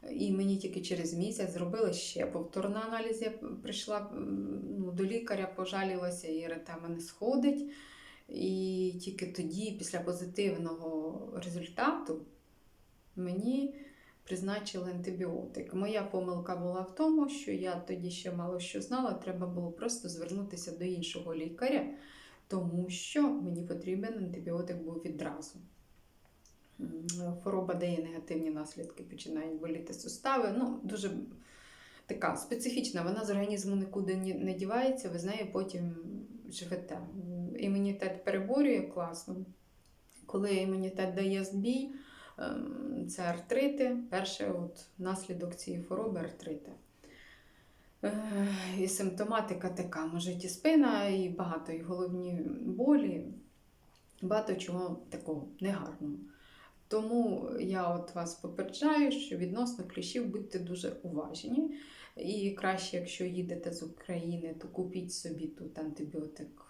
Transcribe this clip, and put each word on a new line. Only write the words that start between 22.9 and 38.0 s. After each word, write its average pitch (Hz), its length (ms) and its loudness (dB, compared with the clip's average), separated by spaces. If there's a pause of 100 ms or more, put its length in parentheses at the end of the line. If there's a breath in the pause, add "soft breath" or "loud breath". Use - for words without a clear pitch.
що 285 380 4
мені 175 340 0
потрібен 185 520 -2
антибіотик 175 640 -2
був 165 180 -6
відразу. 156 640 -6 (1200)
М, 165 260 -6 (360)
хвороба 185 320 0
дає 175 240 0
негативні 160 520 -4
наслідки, 151 520 -8
починають 160 580 -6
боліти 160 340 -4
сустави. 233 640 2
Ну, 240 240 0
дуже 196 280 -2 (960 loud breath)
така - 300 0
специфічна, 233 640 -2
вона 208 220 0
з 202 60 -2
організму 196 460 2
нікуди 190 380 0
ні, 190 200 0
не 185 200 0
дівається, 233 540 2
ви 170 100 -2
з 170 60 -4
нею 208 280 0
потім 180 440 0 (540)
живете. 175 440 -4
М, 175 640 -6
імунітет 196 640 2